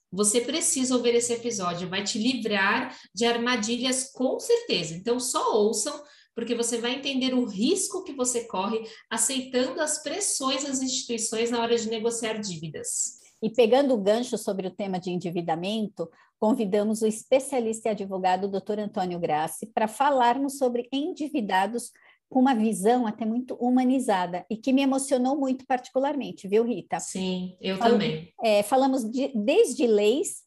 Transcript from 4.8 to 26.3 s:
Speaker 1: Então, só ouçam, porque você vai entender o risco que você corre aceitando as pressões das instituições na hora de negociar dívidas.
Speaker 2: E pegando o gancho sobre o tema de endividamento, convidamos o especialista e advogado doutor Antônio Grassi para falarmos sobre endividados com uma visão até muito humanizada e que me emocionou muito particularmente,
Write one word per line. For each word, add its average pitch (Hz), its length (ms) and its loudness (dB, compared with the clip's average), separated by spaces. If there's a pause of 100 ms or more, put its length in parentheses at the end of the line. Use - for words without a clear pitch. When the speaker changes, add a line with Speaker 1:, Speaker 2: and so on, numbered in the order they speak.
Speaker 1:
Então, 233 240 -2
só 320 380 0
ouçam, 233 440 0 (320)
porque 233 220 -4
você 233 220 -2
vai 240 180 -2
entender 262 380 -2
o 247 100 2
risco 269 600 0
que 285 80 -12
você 247 320 -2
corre 220 360 -4 (280)
aceitando 254 720 -2
as 302 200 -2
pressões 285 640 -2
das 262 180 -2
instituições 233 720 -2
na 240 80 0
hora 233 160 2
de 214 140 0
negociar 220 500 -2
dívidas. 165 800 -6 (240)
Speaker 2:
E 220 80 0
pegando 247 440 4
o 214 80 0
gancho 220 360 0
sobre 196 300 -4
o 185 40 -6
tema 190 300 -6
de 180 80 -6
endividamento, 180 1000 -4 (340)
convidamos 214 580 2
o 220 60 2
especialista 233 800 0
e 220 40 2
advogado 190 580 0
doutor 196 280 -4
Antônio 190 400 -4
Grassi 160 480 -2
para 220 220 0
falarmos 262 720 2
sobre 240 340 0
endividados 240 960 -2 (400)
com 262 120 4
uma 262 120 6
visão 220 540 2
até 214 160 -4
muito 233 320 -2
humanizada 247 920 2
e 220 80 -4
que 262 160 0
me 269 80 6
emocionou 269 580 0
muito 262 260 -2
particularmente, 262 800 -4